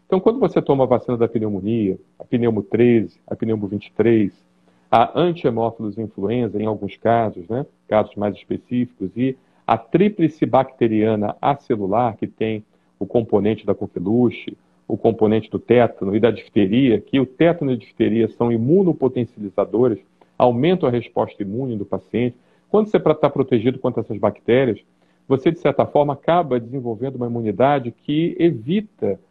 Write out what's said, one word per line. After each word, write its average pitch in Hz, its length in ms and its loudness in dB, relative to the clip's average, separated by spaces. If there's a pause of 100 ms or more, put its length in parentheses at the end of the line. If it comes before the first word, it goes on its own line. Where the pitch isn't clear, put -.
Então, 185 140 0
quando 240 180 2
você 190 220 2
toma 135 240 2
a - 20 -6
vacina 120 300 0
da 113 100 2
pneumonia, 104 720 -2 (180)
a - 60 -18
pneumo 113 400 0
treze, 117 640 2
a - 80 -8
pneumo 110 320 -4
vinte 98 200 -6
e - 40 -20
três, 110 560 0 (440)
a 117 280 2
anti-hemófilos 117 800 -2
influenza, 104 600 -4
em 107 60 -2
alguns 104 320 -6
casos, 110 500 0
né, 123 160 -4 (240)
casos 107 280 0
mais 101 200 -4
específicos, 101 800 -6
e 131 220 -4 (300)
a 113 100 2
tríplice 165 680 0
bacteriana 110 920 0
acelular, 113 800 -2
que 104 80 -6
tem 110 380 -6 (340)
o 101 80 -6
componente 107 640 -2
da 98 80 -2
coqueluche, 107 840 -4 (300)
o 110 100 -6
componente 110 500 0
do 95 120 -6
tétano 110 560 0
e 113 40 2
da 113 120 4
difteria, 120 680 0
que - 200 -4
o 127 80 2
tétano 165 420 0
e 127 60 -2
a - 20 -10
difteria 110 520 0
são 120 220 -2
imunopotencializadores, 120 1500 0 (360)
aumentam 135 540 2
a - 20 0
resposta - 520 -4
imune 113 340 -6
do 98 80 -6
paciente. 117 500 -4 (320)
Quando 214 200 0
você 185 120 0
pra-, 156 140 2
tá 147 160 2
protegido 123 480 0
contra 120 240 -4
essas 104 160 -8
bactérias, 110 640 0 (480)
você, 135 240 2
de 165 80 -8
certa 139 260 0
forma, 147 280 0
acaba 156 460 0
desenvolvendo 120 580 -8
uma 120 100 -4
imunidade 117 640 0
que 160 480 -4
evita, 143 800 -2 (120)